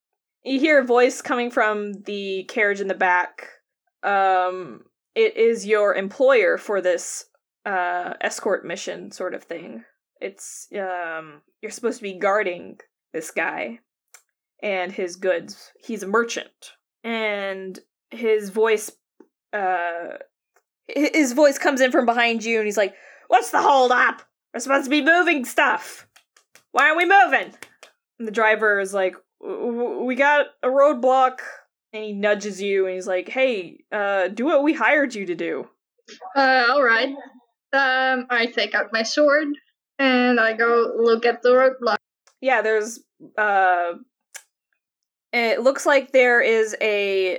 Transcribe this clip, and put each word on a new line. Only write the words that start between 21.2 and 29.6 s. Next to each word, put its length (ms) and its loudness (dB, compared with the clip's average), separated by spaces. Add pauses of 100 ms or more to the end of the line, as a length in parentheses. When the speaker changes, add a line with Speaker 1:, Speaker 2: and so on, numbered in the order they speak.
Speaker 1:
voice 260 4
comes 220 0
in 100 4
from 160 2
behind 380 0
you, 140 0
and 80 -2
he's 100 -2
like, 180 0 (340)
"What's 220 2
the 120 2
hold 300 6
up? 300 0 (300)
We're 80 -10
supposed 240 0
to 60 -8
be 120 2
moving 440 2
stuff. 600 -2 (680)
Why 140 4
aren't 120 2
we 80 2
moving?" 480 4 (640)
And 100 -10
the 40 -10
driver 480 2
is 120 -6
like, 220 -2 (260)
"W-, 320 -6